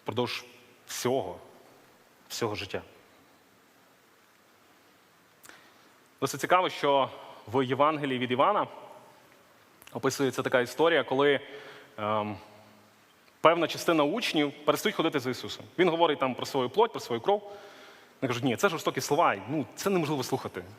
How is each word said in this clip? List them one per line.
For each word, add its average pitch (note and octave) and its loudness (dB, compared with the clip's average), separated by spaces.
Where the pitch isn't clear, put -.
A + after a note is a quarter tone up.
впродовж A2+ -4
всього, A#2+ -4
всього G#2+ -4
життя». G2 -8
Досить C3+ -4
цікаво, F3 4
що C#3 2
в B2+ 2
Євангелії C#3 0
від B2 -2
Івана D#3 2
описується C3 -2
така B2+ 2
історія, D3+ 2
коли, C#3 2
ем, G#2+ -2
певна E3 6
частина D#3 2
учнів D3 0
перестають D3+ 2
ходити D#3+ 0
за B2 -4
Ісусом. - -8
Він F3+ 6
говорить D#3+ 2
там C3 0
про B2+ -8
свою B2+ -2
плоть, A3+ 2
про C3+ -8
свою A#2 -4
кров. G3+ 0
Вони C3 -2
кажуть: A#2+ -2
«Ні, B2 2
це G3+ 2
жорстокі D#3 -2
слова, C#3+ 2
ну, C#3+ -2
це - -4
неможливо D3+ 0
слухати». G#2 -6